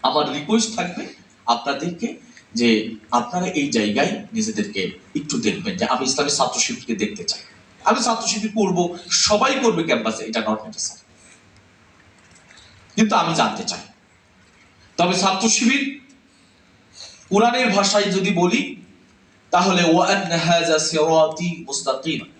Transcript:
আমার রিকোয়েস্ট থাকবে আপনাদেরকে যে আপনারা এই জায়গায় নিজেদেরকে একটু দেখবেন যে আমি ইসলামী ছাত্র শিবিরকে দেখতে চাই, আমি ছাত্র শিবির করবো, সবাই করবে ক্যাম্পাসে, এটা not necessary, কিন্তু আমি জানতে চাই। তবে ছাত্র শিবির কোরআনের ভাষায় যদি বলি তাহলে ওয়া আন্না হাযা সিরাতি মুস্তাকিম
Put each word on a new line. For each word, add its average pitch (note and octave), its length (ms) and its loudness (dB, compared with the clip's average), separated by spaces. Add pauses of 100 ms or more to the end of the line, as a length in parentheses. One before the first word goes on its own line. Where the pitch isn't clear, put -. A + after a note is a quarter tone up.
আমার B2+ 220 2 (120)
রিকোয়েস্ট G#3+ 400 0
থাকবে F3+ 260 -6 (440)
আপনাদেরকে C#3+ 600 -2 (520)
যে A#2+ 100 4 (500)
আপনারা F3+ 280 -2 (120)
এই C#3 80 0 (100)
জায়গায় G#2+ 340 0 (240)
নিজেদেরকে G#2+ 460 -4 (380)
একটু - 160 -6 (100)
দেখবেন E3+ 320 -2
যে A#2 160 0
আমি C#3 120 -2
ইসলামী C#3+ 340 -2
ছাত্র - 260 0
শিবিরকে A#2 380 -6
দেখতে G#2 260 -8
চাই, - 140 -8 (380)
আমি A#3 260 2
ছাত্র A3+ 240 -2
শিবির G#3 280 -4
করবো, F3+ 240 2 (440)
সবাই B3 260 2 (100)
করবে F#3+ 260 2
ক্যাম্পাসে, A2 400 -2
এটা A2+ 180 -4
not G#2+ 180 -2
necessary, - 380 -10 (1900)
কিন্তু A3 200 4
আমি E3 240 2
জানতে - 320 0
চাই। - 120 -16 (1120)
তবে F3+ 160 2 (100)
ছাত্র G3+ 220 0 (100)
শিবির C4+ 280 2 (1500)
কোরআনের A#3+ 460 4
ভাষায় G3+ 400 4
যদি F#3 160 0 (100)
বলি A3+ 200 4 (920)
তাহলে F3+ 280 4 (100)
ওয়া E3+ 120 6 (100)
আন্না E3+ 320 0
হাযা E3 320 4 (100)
সিরাতি D#3+ 640 2 (180)
মুস্তাকিম C#3 540 -4 (180)